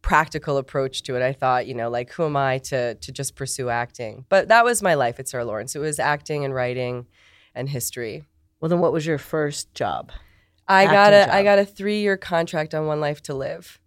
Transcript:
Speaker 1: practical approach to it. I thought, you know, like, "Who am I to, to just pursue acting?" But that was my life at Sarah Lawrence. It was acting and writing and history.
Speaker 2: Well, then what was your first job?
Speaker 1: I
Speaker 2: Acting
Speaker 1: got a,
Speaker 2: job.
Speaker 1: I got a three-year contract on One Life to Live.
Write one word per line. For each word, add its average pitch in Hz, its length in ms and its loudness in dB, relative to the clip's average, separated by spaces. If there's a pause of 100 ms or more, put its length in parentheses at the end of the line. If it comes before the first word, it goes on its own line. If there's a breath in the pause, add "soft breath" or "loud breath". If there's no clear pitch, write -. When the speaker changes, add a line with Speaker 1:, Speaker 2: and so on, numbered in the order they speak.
Speaker 1:
practical 151 560 0
approach 131 460 -4
to 127 120 -8
it. 123 80 -2
I 135 100 0
thought, 127 340 0
you 131 60 -10
know, 117 160 -4
like, 120 240 -6
"Who 165 120 -2
am 147 120 -2
I 135 220 0
to, 120 360 -4
to - 160 -16
just 135 240 -10
pursue 131 340 -8
acting?" 120 600 -8
But 185 200 4
that 233 140 6
was 233 200 0
my 180 100 4
life 127 260 0
at 135 80 -12
Sarah 120 180 -6
Lawrence. 110 300 -8
It 147 40 -8
was 151 200 -4
acting 147 460 -2
and 135 80 -4
writing 123 540 -4 (480 soft breath)
and 131 140 -8
history. 123 540 -8 (360)
Speaker 2:
Well, 160 100 -4
then 175 100 2
what 160 140 2
was 156 120 -2
your 156 120 -2
first 147 560 -6
job? - 380 -6 (560 soft breath)
Speaker 1:
I 190 160 6
Speaker 2:
Acting 202 120 6
Speaker 1:
got 202 180 8
a, 202 120 10
Speaker 2:
job. - 100 2
Speaker 1:
I 196 80 4
got 202 160 6
a 202 60 2
three-year 202 520 -2
contract 165 560 -4
on 156 140 -4
One 151 120 -2
Life 147 240 -4
to 147 100 -10
Live. 156 540 -10